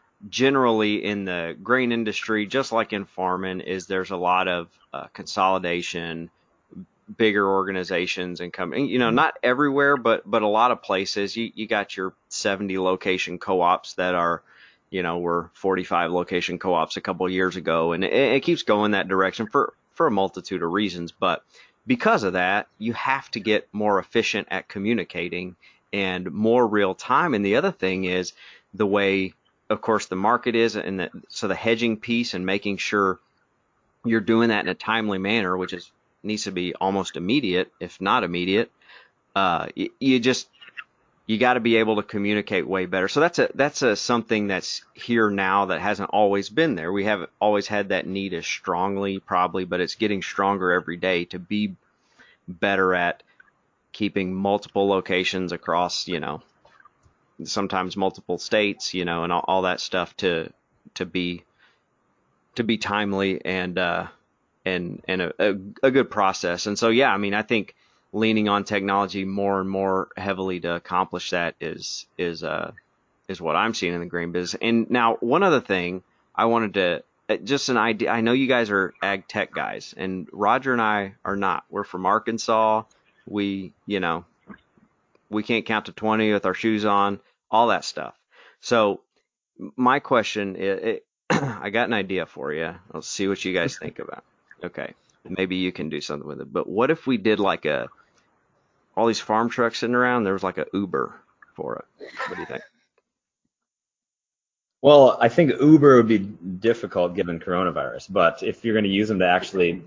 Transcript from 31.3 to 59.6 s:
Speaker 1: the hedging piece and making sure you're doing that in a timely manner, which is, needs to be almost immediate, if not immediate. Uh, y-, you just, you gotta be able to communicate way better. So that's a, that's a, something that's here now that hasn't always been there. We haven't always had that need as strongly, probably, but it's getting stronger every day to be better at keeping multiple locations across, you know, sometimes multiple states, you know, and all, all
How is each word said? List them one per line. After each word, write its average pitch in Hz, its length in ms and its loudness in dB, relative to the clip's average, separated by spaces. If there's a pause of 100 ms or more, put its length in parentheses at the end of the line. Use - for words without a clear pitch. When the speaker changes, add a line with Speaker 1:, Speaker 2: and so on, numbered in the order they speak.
Speaker 1:
the 92 80 -2
hedging 113 420 0
piece 117 380 -2
and 92 100 -4
making 98 320 -2
sure 98 420 0 (840)
you're 113 160 2
doing 113 280 4
that 104 140 0
in - 60 -4
a 92 60 -4
timely 107 420 -2
manner, 95 400 0
which 92 160 -6
is, 87 180 -14 (300)
needs 107 220 -6
to 101 80 -6
be 90 240 -4
almost 95 420 -2
immediate, 92 600 0
if 87 200 -12
not 104 240 2
immediate. 90 480 0 (640)
Uh, 87 400 0
y-, - 140 -4 (100)
you 131 200 4
just, 120 280 0 (800)
you 110 120 -2
gotta 123 220 2
be 113 180 4
able 110 180 2
to 104 80 0
communicate 101 640 -2
way 92 180 -2
better. 92 220 0
So 147 120 -2
that's 165 200 2
a, - 160 2
that's 143 260 0
a, 113 140 4
something 110 520 0
that's - 360 -6 (100)
here 113 360 2
now 98 360 2
that 87 140 -2
hasn't 98 320 -4
always 101 380 2
been 143 260 0
there. 82 160 -4
We 98 140 0
haven't 104 240 -2 (100)
always 104 280 2
had 101 220 -2
that 92 160 -2
need 95 280 -6
as 82 120 -6
strongly, 98 760 -2
probably, 92 460 0
but 87 140 -2
it's 87 160 -4
getting 104 260 0
stronger 98 500 0
every 87 260 -2
day 87 280 0
to 92 140 -12
be 101 360 -4 (720)
better 95 460 2
at 87 300 0 (680)
keeping 98 420 -4
multiple 98 540 0
locations 92 640 0
across, 85 560 -2
you 87 120 -4
know, 76 220 -8 (1000)
sometimes 92 520 -4
multiple 92 420 -2
states, - 560 -2
you 90 120 -4
know, 85 180 -2
and 85 80 -2
all, 87 160 0
all 95 160 2